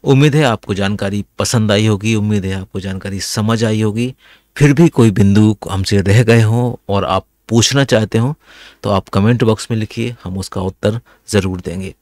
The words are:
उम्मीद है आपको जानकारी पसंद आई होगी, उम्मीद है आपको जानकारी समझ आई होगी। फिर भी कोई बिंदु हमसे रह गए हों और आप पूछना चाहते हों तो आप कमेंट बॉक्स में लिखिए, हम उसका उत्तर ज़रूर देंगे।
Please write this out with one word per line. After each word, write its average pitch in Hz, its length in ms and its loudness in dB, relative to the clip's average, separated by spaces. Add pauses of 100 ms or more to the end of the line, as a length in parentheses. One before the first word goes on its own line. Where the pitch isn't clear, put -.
उम्मीद 143 320 4
है 156 80 2
आपको 110 300 -2
जानकारी 98 500 -4 (140)
पसंद 107 340 0
आई 107 140 2
होगी, 107 280 0
उम्मीद 104 300 -2
है 95 100 -4
आपको 95 260 -10
जानकारी 95 420 -10
समझ 110 420 -2
आई 107 160 -2
होगी। 110 340 -4 (420)
फिर 147 160 4
भी 160 180 4
कोई 113 200 4
बिंदु 104 460 4 (140)
हमसे 98 300 -2
रह 101 220 2
गए 113 200 4
हों 117 320 0 (140)
और 98 180 -2
आप 95 200 -2 (220)
पूछना 117 360 2
चाहते 110 340 0
हों 123 140 -2 (500)
तो 104 80 -6
आप 95 180 -2
कमेंट 110 360 2
बॉक्स 110 260 -2
में 113 80 -2
लिखिए, 113 360 -8 (100)
हम 95 140 -8
उसका 95 240 -8
उत्तर 104 380 -4 (280)
ज़रूर 92 320 -2
देंगे। 90 420 -10